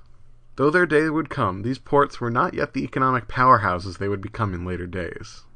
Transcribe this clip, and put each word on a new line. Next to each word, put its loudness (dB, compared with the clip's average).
Though 4
their 4
day 4
would -2
come, -2
these -4
ports 2
were -2
not 0
yet -4
the -4
economic 0
powerhouses 2
they -2
would -4
become -4
in -6
later -6
days. -10